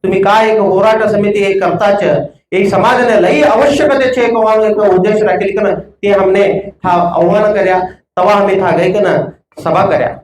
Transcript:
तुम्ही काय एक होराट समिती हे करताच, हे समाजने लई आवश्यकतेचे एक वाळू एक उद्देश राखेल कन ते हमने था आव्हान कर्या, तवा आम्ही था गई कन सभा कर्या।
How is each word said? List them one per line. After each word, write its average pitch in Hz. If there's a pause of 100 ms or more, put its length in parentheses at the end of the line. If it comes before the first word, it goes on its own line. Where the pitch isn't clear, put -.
तुम्ही 190
काय 220
एक 220
होराट 202
समिती 202
हे 196
करताच, 196 (500)
हे 196
समाजने 226
लई 294
आवश्यकतेचे 277
एक 233
वाळू 220
एक 208
उद्देश 185
राखेल 196
कन 196
ते -
हमने 196 (380)
था 185
आव्हान 175
कर्या, 185 (360)
तवा 196
आम्ही 196
था 180
गई 175
कन 202 (580)
सभा 170
कर्या। 143 (160)